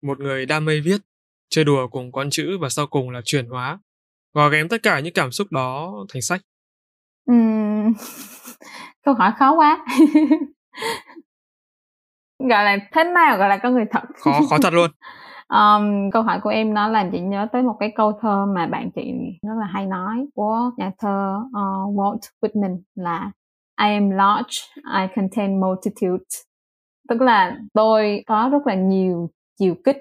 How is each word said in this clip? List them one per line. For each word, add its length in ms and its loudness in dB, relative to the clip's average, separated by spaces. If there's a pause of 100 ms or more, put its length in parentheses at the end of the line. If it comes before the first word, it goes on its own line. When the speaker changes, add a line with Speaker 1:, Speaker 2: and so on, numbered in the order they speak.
Speaker 1:
Một 140 -6
người 260 -6
đam 180 -2
mê 160 -2
viết, 200 0 (500)
chơi 140 2
đùa 240 0
cùng 240 -10
con 180 -6
chữ 300 -6
và 80 -6
sau 180 -4
cùng 240 -4
là 140 -12
chuyển 240 -2
hóa, 300 -8 (560)
gò 140 4
ghém 200 0
tất 140 -4
cả 180 2
những 140 -8
cảm 160 0
xúc 220 -6
đó 400 -4 (200)
thành 100 -8
sách. 180 -4 (880)
Speaker 2:
Ừm, 640 2 (540)
<laughs> 580 -20
câu 100 4
hỏi 240 2
khó 180 4
quá. 300 4
<laughs> 100 -4 (2500)
Gọi 260 2
là 120 4 (160)
thế 120 4
nào 340 4
gọi 100 4
là 100 2
con 160 0
người 160 2
thật? 120 -2 (120)
Speaker 1:
Khó, 260 2 (100)
khó 120 4
thật 100 4
luôn. 180 4 (300)
Speaker 2:
<laughs> 280 -20
Ờm, 600 4
câu 120 2
hỏi 200 -2
của 80 -2
em 240 0
nó 140 0
làm 240 0
chị 80 -4
nhớ 320 -4
tới 100 0
một 180 -2
cái 160 -4
câu 240 2
thơ 340 0
mà 120 -2
bạn 280 -6
chị 180 -8 (300)
rất 180 -8
là 60 -6
hay 200 -6
nói 480 -6
của 420 -2
nhà 220 -6
thơ, 380 -4 (180)
ờ, 60 -6 (340)
Walt 240 -2 (240)
Whitman 360 -4 (160)
là 360 -8 (520)
"I 120 2
am 160 0
large, 420 2 (480)
I 60 -2 (100)
contain 440 -2
multitude." 640 -4 (840)
Tức 120 -2
là 360 2 (180)
tôi 520 4
có 260 0
rất 140 0
là 80 0
nhiều 560 0 (280)
chiều 160 2 (100)
kích 160 2